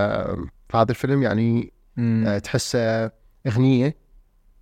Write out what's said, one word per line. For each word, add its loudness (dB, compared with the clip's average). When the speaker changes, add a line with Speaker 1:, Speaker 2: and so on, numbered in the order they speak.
Speaker 1:
فهذا 2
الفيلم 0
يعني، 0
Speaker 2:
مم. 0
Speaker 1:
آه، 0
تحسه -2
أغنية 2